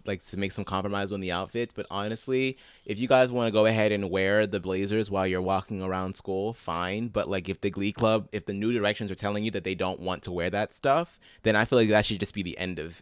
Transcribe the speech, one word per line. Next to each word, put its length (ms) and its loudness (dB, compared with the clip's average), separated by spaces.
like, 220 -6
to 100 -12
make 140 -2
some 140 -6
compromise 460 -2
on 100 -4
the 100 -4
outfit. 420 -4
But 160 -8
honestly, 680 -4
if 140 -4
you 80 -2
guys 240 6
wanna 200 0
go 140 6
ahead 280 4
and 160 0
wear 360 4
the 140 -2
Blazers 500 -2
while 160 0
you're 160 0
walking 400 -2
around 360 -4
school, 360 -4
fine. 540 -4
But, 220 -2
like, 180 -2
if 140 -4
the 80 0
Glee 240 -2
Club, 400 2
if 120 -6
the 80 -6
New 200 0
Directions 360 0
are 60 -6
telling 280 -2
you 80 -2
that 120 -4
they 120 -4
don't 260 -2
want 220 -4
to 80 -8
wear 180 -2
that 240 -2
stuff, 440 0
then 120 4
I 100 6
feel 140 4
like 100 6
that 160 6
should 140 -2
just 140 -4
be 100 -4
the 140 -8
end 220 -6
of, 220 -10